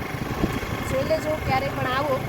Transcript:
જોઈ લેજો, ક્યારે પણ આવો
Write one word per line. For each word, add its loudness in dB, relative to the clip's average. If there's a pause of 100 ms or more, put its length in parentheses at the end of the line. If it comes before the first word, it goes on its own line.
(920)
જોઈ 2
લેજો, 2 (100)
ક્યારે 2
પણ 0
આવો 2